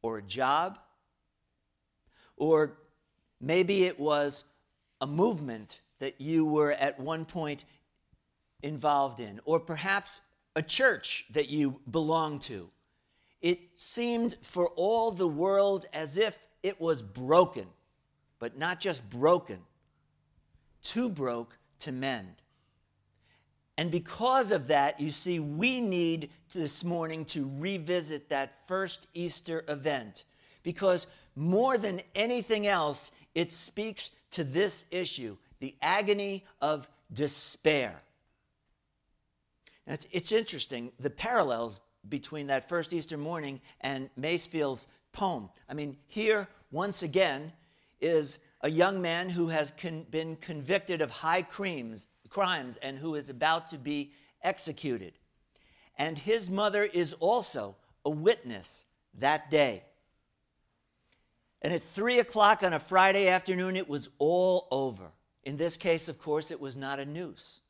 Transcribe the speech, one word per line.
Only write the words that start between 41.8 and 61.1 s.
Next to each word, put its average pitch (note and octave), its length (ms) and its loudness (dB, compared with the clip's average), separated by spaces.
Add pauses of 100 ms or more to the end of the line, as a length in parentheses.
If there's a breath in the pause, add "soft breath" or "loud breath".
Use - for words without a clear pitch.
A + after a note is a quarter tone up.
between C#3+ 400 -8
that C3+ 220 0
first E3 240 -2
Easter D#3+ 240 -4
morning D3 440 -6 (180 loud breath)
and C3+ 400 -6
Masefield's D3+ 680 -2 (260 soft breath)
poem. D3+ 380 -4 (180 soft breath)
I B2+ 60 -10
mean, D3 320 -8
here, G#3+ 440 2 (200)
once F3+ 320 -4
again, D#3 520 0 (460 soft breath)
is D#3 380 2 (220 soft breath)
a C#3 100 0
young F3+ 320 4
man F3 280 -2
who F3 180 -2
has D3+ 240 0
con-, D#3+ 400 -8
been D#3+ 240 -4
convicted E3 640 -2
of C3+ 80 0
high E3 320 0
crimes, C3+ 680 -8 (200)
crimes E3 480 -2
and C3+ 200 -8
who D#3 180 -6
is C#3+ 140 -8
about D#3 400 0
to D#3 80 -12
be C#3+ 340 -4 (300 soft breath)
executed. C#3 720 -4 (840 soft breath)
And D#3 200 -4
his G#3 320 -2
mother G3+ 340 2
is F3 300 0
also D#3 600 0 (300 soft breath)
a D3 40 2
witness D3+ 760 -2 (300)
that C#3+ 360 0
day. C3+ 320 4 (1800)